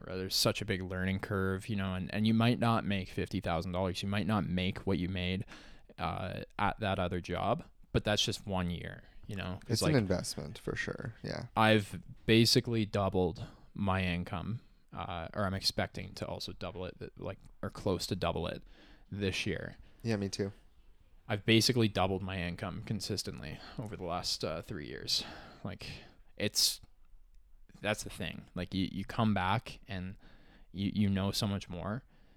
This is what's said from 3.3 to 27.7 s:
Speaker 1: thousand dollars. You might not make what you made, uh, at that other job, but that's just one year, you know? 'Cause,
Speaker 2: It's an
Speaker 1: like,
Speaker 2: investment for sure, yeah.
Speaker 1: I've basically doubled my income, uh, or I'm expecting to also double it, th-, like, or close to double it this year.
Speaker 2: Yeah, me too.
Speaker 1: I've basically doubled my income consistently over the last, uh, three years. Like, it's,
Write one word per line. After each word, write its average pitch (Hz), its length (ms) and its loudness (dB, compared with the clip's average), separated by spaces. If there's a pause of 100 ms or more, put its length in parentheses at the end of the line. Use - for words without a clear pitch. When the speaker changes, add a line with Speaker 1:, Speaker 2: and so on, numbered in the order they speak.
Speaker 1:
thousand 87 320 0
dollars. 92 280 0
You 101 60 -2
might 101 200 2
not 98 200 2
make 90 400 0
what 95 100 4
you 87 120 0
made, 92 340 0 (560)
uh, 92 420 -4 (160)
at 101 220 0
that 98 200 0
other 90 200 0
job, 95 460 -2 (260)
but 110 140 2
that's 107 180 2
just - 240 -4
one 92 220 0
year, 85 340 -8 (240)
you 104 80 -6
know? 95 300 -6
'Cause, 117 80 0
Speaker 2:
It's 110 80 2
an - 80 4
Speaker 1:
like, 151 60 6
Speaker 2:
investment 92 640 0
for - 160 -4
sure, - 480 -6
yeah. - 240 -6 (100)
Speaker 1:
I've 110 420 6 (280)
basically 117 580 6
doubled 95 580 2 (300)
my 95 320 2
income, 87 560 -2 (340)
uh, 90 380 -6
or 104 120 0
I'm 92 80 0
expecting 95 600 -4
to - 120 -6
also 92 320 -8
double 90 260 -8
it, - 140 -10
th-, - 180 -10
like, 92 220 -8 (240)
or 98 60 -6
close - 380 0
to 104 80 -2
double 85 300 0
it - 160 -6 (500)
this 95 340 -2
year. 87 320 -4 (260)
Speaker 2:
Yeah, 113 140 0
me 98 120 -2
too. 101 220 -2 (800)
Speaker 1:
I've 107 160 -2
basically 113 420 8
doubled 95 340 2
my 95 200 -4
income 90 440 -4
consistently 95 720 -4 (220)
over 107 160 -8
the 92 80 -8
last, 85 400 -2
uh, 82 200 -4
three 76 240 -8
years. - 360 -2 (400)
Like, 92 240 -8 (500)
it's, - 440 2 (1000)